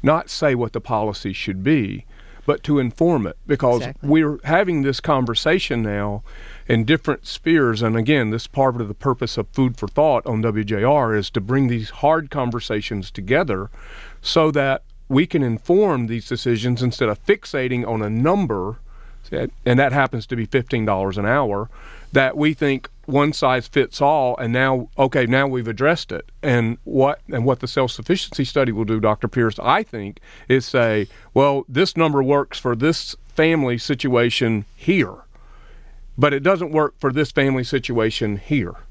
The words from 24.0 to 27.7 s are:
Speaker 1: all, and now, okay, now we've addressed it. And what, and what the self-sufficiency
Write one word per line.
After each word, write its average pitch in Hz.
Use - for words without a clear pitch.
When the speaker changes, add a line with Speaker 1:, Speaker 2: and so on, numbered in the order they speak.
Speaker 1:
all, 139
and 117
now, 131
okay, 131
now 135
we've 127
addressed 139
it. 85
And 120
what, 135
and 120
what 127
the 127
self-sufficiency -